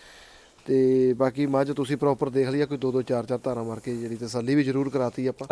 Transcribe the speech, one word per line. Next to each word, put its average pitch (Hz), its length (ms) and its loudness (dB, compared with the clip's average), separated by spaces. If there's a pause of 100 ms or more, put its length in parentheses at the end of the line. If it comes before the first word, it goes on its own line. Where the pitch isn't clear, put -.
(640)
ਤੇ 131 480 4
ਬਾਕੀ 131 320 0
ਮੱਝ 139 260 2
ਤੁਸੀਂ 139 260 -2
ਪ੍ਰੋਪਰ 143 320 0
ਦੇਖ 131 200 0
ਲਈ 143 120 0
ਆ, 147 40 2
ਕੋਈ 143 120 -6
ਦੋ 131 140 -2
ਦੋ 127 100 0
ਚਾਰ 120 240 -2
ਚਾਰ 123 120 -4
ਧਾਰਾਂ 120 260 -4
ਮਾਰ 113 160 -6
ਕੇ 123 160 -8
ਜਿਹੜੀ 117 200 -6
ਤਸੱਲੀ 120 400 -2
ਵੀ 147 80 4
ਜ਼ਰੂਰ 135 260 0
ਕਰਾਤੀ 127 380 -2
ਆਪਾਂ। 127 240 -6